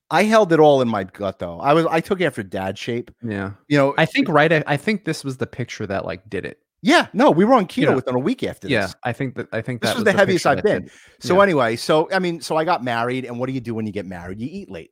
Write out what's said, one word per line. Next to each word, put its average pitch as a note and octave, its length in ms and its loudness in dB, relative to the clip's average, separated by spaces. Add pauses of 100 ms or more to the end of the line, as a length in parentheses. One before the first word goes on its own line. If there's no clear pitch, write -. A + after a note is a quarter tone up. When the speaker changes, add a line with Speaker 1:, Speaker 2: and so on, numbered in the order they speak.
Speaker 1:
I E3+ 140 2
held G#3+ 280 4
it D#3 80 4
all D3 220 8
in A#2+ 80 2
my G2+ 160 -4
gut, F#2+ 340 -8
though. E2+ 220 -10
I C#3 120 2
was, E3 120 4
I D#3+ 160 0
took F#3 180 -4
after D3+ 240 -4
dad F#2+ 340 -6
shape. A#2+ 340 -8 (120)
Speaker 2:
Yeah. G2+ 280 -6 (180)
Speaker 1:
You D3 80 2
know, C#3 200 2
Speaker 2:
I D#3+ 80 4
think C4 220 0
right D#3 240 4
a-, D3+ 180 0
I D3 60 2
think G#3 300 -4
this D#3+ 180 -6
was C3 140 -8
the A2+ 100 -4
picture - 400 -10
that, F#2 180 -4
like, F2+ 240 -12
did F#2+ 160 -8
it. - 140 -12 (240)
Speaker 1:
Yeah, C#4+ 300 2
no, A#3+ 160 4
we F3+ 160 4
were B3+ 80 4
on A#3 80 6
Speaker 2:
You F#3 60 -2
Speaker 1:
keto - 240 0
Speaker 2:
know, D3+ 40 4
Speaker 1:
within B2+ 200 -2
a B2+ 40 2
week F3 240 -4
after G#2 240 -8
Speaker 2:
yeah, G#2 200 0
Speaker 1:
this. E2+ 160 -10
Speaker 2:
I A#2+ 100 -4
think C3+ 220 -6
that, A#2+ 180 -8
I A2 80 -4
think B2 200 -8
Speaker 1:
This A2+ 100 0
Speaker 2:
that - 60 0
Speaker 1:
was A3 60 -2
Speaker 2:
was - 20 2
Speaker 1:
the G3+ 80 4
Speaker 2:
the - 40 0
Speaker 1:
heaviest F#3 280 2
Speaker 2:
picture D#3 40 2
Speaker 1:
I've C#3 80 2
Speaker 2:
that F3+ 60 -6
Speaker 1:
been. D3+ 200 0
Speaker 2:
did - 80 -18
it. - 320 -20
Speaker 1:
So C3 120 2
Speaker 2:
Yeah. G3 80 8
Speaker 1:
anyway, C3 320 2
so, E3 360 0
I F#3+ 80 0
mean, F3 220 -4
so D#3+ 160 -4
I D#3+ 80 0
got D#3 180 -2
married, B2 400 -4
and A#2+ 160 -10
what B2+ 60 -4
do C3 80 -6
you C3 80 -6
do A#2 140 -8
when A2 100 -4
you G2+ 80 -6
get F#2+ 140 -8
married? F#2 340 -12
You B2+ 100 -8
eat G3 180 -14
late F2 220 -14